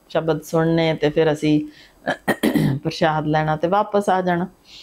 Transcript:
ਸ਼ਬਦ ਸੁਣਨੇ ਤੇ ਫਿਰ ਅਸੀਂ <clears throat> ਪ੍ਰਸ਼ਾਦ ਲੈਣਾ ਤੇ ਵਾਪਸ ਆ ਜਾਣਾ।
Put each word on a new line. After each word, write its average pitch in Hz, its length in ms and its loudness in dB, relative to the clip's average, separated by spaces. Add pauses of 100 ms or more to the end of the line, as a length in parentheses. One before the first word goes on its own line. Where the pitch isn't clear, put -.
ਸ਼ਬਦ 160 340 -2
ਸੁਣਨੇ 165 520 0
ਤੇ 151 160 0
ਫਿਰ 160 220 2
ਅਸੀਂ 151 360 0 (340)
<clears throat> - 800 -2
ਪ੍ਰਸ਼ਾਦ 156 440 0
ਲੈਣਾ 156 300 2
ਤੇ 175 120 -2
ਵਾਪਸ 202 400 0
ਆ 185 120 2
ਜਾਣਾ। 180 280 -2 (340)